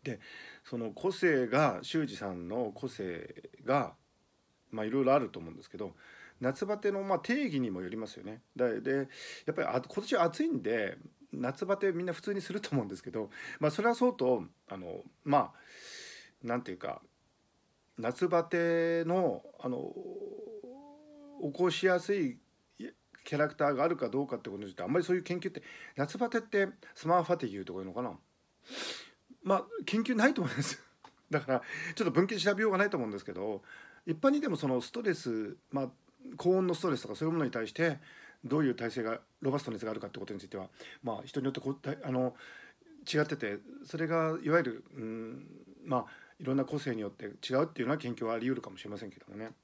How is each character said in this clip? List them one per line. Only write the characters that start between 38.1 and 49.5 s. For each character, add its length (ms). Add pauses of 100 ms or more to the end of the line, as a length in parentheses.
ど 140
う 60
い 60
う 40
耐 160
性 140
が、 160 (200)
ロ 120
バ 60
ス 60
ト 60
ネ 80
ス 60
が 80
あ 20
る 60
か 80
っ 20
て 80
こ 80
と 80
に 60
つ 40
い 40
て 80
は、 120 (340)
ま 120
あ、 100
人 160
に 60
よ 40
っ 40
て 60
こ 100
う、 60
た-、 160 (140)
あ 40
の、 260 (760)
違 80
っ 60
て 100
て、 220 (260)
そ 120
れ 120
が 340
い 60
わ 100
ゆ 60
る、 200 (120)
う 40
ん、 640 (200)
ま 140
あ、 80 (340)
い 40
ろ 100
ん 20
な 80
個 160
性 160
に 60
よ 60
っ 40
て 140
違 280
う 100
っ 40
て 140
い 20
う 20
の 60
は 60
研 160
究 100
は 100
あ 40
り 80
得 100
る 60
か 80
も 80
し 60
れ 60
ま 80
せ 80
ん 40
け 100
ど 80
も 80
ね。 160 (120)